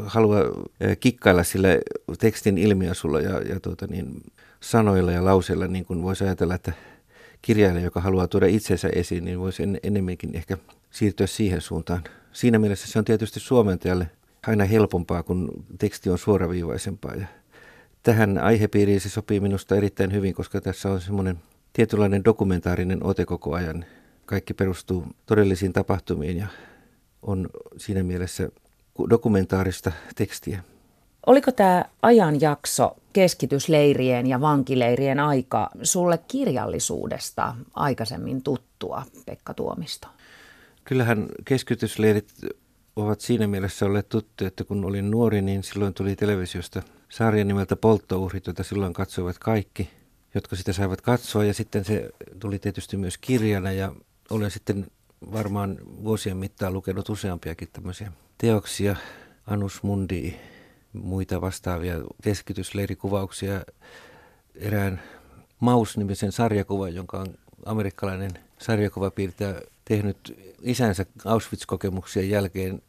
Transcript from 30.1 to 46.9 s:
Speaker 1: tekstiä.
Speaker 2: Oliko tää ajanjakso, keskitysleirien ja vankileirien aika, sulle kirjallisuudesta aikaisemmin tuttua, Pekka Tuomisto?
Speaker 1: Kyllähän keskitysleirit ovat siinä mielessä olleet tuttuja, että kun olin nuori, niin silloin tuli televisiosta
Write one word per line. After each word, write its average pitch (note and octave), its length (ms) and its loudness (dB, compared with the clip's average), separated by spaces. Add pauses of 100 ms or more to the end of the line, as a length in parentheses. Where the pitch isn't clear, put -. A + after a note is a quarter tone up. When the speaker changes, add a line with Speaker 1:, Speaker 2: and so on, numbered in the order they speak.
Speaker 1:
tekstiä. - 480 -6 (600)
Speaker 2:
Oliko C#4 260 8
tää F#3 380 4 (120)
ajanjakso, D3+ 960 4 (160)
keskitysleirien C#3 1120 4
ja C3 140 2
vankileirien C3+ 800 2
aika, C3 500 0 (140)
sulle F3 440 0
kirjallisuudesta A2 1300 -4 (180)
aikaisemmin B2+ 720 -4
tuttua, - 600 -6 (220)
Pekka - 280 -14
Tuomisto? - 540 -8 (760)
Speaker 1:
Kyllähän A#2 420 0 (200)
keskitysleirit A2 880 2 (640)
ovat G#2 260 -2
siinä A2 260 2
mielessä G2 380 -2
olleet G2+ 240 0
tuttuja, - 380 -4
että - 160 -8
kun G2+ 220 -4
olin G2 260 -2
nuori, A2 300 2
niin G2 220 -2
silloin G2+ 300 -2
tuli G2 220 -2
televisiosta F#2 680 -4 (260)